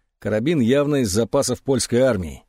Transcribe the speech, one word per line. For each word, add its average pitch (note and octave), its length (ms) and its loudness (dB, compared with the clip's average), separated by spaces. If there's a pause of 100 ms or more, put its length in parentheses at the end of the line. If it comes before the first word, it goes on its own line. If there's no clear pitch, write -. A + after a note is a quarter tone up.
(180)
карабин A#2 420 -2
явно C#3 420 2
из G#2+ 80 -2
запасов A#2 520 -2
польской B2 380 0
армии. F#2 480 -2